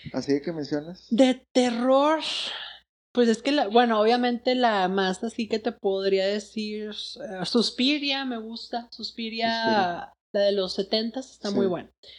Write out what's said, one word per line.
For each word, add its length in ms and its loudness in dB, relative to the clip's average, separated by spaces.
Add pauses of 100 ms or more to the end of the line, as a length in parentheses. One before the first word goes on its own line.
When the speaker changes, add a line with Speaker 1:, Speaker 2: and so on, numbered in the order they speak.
(120)
Speaker 1:
Así 300 -2
que 100 -6
mencionas. 580 -8
Speaker 2:
De 420 4
terror, 680 2 (920)
pues 160 4
es 140 2
que, 100 -2
la, 160 2
bueno, 320 4
obviamente 540 2
la 340 2
más 360 0
así 240 -6
que 100 0
te 140 -4
podría 540 0
decir, 640 -4
eh, 540 -10
Suspiria 800 0
me 140 -6
gusta. 540 -10
Suspiria, 560 -6 (160)
Speaker 1:
Suspiria. 480 0 (200)
Speaker 2:
la 100 2
de 100 4
los 220 0
setentas, 580 -2
está 180 -10
Speaker 1:
Sí. 60 -2
Speaker 2:
muy 100 4
buena. 240 -4 (280)